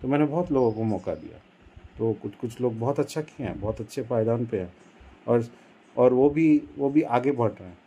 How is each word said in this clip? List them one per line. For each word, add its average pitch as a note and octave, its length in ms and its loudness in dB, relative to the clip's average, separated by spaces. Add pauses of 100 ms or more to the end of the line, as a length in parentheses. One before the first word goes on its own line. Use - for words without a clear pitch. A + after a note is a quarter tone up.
तो B2+ 60 -6
मैंने C#3+ 180 2
बहुत E3 260 -2
लोगों B2+ 200 4
को A2 120 -4
मौका F#2+ 320 -2
दिया। - 240 -16 (580)
तो A2 160 0
कुछ, G#2 220 -8
कुछ A#2 260 -8
लोग A#2 180 -2
बहुत C3+ 200 -2
अच्छा D3 220 -2
किए C#3 260 -8
हैं, F2 120 -6
बहुत A2 220 -4
अच्छे A2+ 200 -8
पायदान A#2 440 0
पे A#2 140 -2
हैं F2+ 140 -8 (540)
और, A#2+ 200 2 (500)
और B2 160 6
वो C3 160 6
भी, D3+ 320 4 (160)
वो C#3 120 0
भी D3 120 4
आगे B2 300 0
बढ़ A#2+ 200 2
रहे F#2 180 -16
हैं। F2 180 -20